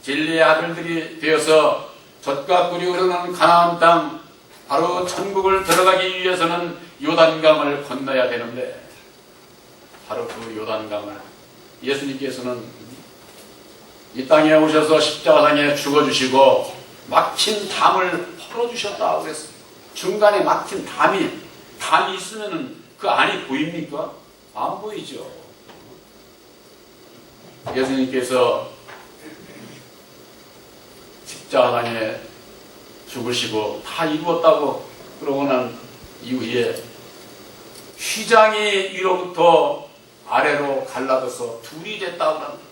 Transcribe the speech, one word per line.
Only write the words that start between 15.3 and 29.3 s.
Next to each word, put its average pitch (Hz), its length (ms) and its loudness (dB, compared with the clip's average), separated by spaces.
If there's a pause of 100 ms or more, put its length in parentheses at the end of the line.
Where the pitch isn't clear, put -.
죽어주시고 135 1000 4 (340)
막힌 190 600 0
담을 175 580 0 (120)
풀어주셨다고 208 880 -4
그랬어요. 156 260 -12 (440)
중간에 208 460 2
막힌 - 460 -2
담이, - 440 0 (480)
담이 180 380 0
있으면은 196 680 -10 (160)
그 - 120 -4
안이 - 380 -2
보입니까? 156 680 -8 (420)
안 139 240 -6
보이죠. 190 500 -12 (2500)
예수님께서 127 920 0 (2500)